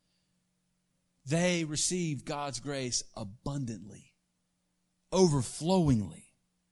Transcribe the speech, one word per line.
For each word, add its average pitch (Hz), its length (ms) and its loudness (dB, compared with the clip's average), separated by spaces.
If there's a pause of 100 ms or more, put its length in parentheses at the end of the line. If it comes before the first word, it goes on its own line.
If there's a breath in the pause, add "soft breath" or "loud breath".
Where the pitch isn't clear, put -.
(1200)
they 170 380 2
receive 156 600 -2
God's 143 340 -6
grace 131 460 -4 (120)
abundantly, 113 960 -8 (1000)
overflowingly, 147 1200 2 (380)